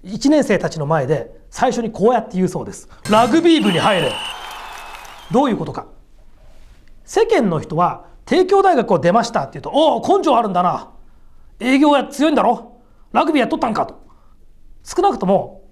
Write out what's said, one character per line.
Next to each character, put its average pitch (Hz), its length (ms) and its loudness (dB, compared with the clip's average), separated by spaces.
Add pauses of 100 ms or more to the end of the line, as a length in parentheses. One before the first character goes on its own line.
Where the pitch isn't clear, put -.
一 202 280 -2
年 302 140 4
生 202 160 0
た 165 100 -4
ち - 80 -12
の 147 80 -6
前 147 220 0
で 139 280 -4 (140)
最 254 220 -2
初 233 100 -4
に 220 80 -4
こ 196 200 2
う - 20 2
や 226 80 2
っ - 80 -12
て - 80 -8
言 185 80 0
う 175 40 0
そ 151 140 -6
う - 20 -10
で 101 80 -12
す。 - 160 -18 (220)
「ラ 214 160 4
グ 302 160 2
ビ 330 160 6
ー 208 60 0
部 202 80 2
に 160 80 0
入 185 220 0
れ」。 - 100 -2 (1200)
ど 254 120 4
う 262 60 0
い 202 40 0
う - 20 -4
こ 165 80 -6
と 147 80 -10
か。 - 140 -12 (1200)
世 - 220 0
間 233 240 2
の 160 80 -2
人 - 160 -8
は、 160 300 -2 (200)
「帝 359 220 2
京 392 160 4
大 370 140 4
学 226 160 0
を 175 80 2
出 170 100 2
ま 220 140 2
し - 80 -10
た」 175 100 -2
っ - 40 -6
て - 120 -16
言 - 20 -14
う - 40 -20
と、 - 100 -10
「お 277 220 2
お、 302 220 0
根 359 40 -2
性 294 140 2
あ 233 60 2
る 220 60 -2
ん 190 40 -4
だ 180 100 0
な。 170 280 -2 (680)
営 262 220 2
業 294 160 6
や 262 80 2
強 294 240 0
い 311 40 2
ん 277 40 2
だ 214 60 2
ろ。 - 360 -2 (320)
ラ 262 140 0
グ 320 80 0
ビ 294 60 2
ー - 20 4
や 220 60 2
っ - 20 -6
と 320 80 -2
っ - 20 -6
た 269 80 -2
ん 220 80 -2
か」 135 120 -2
と。 - 120 -18 (840)
少 - 180 -4
な 392 80 4
く 240 80 -4
と 196 80 -4
も 160 460 -2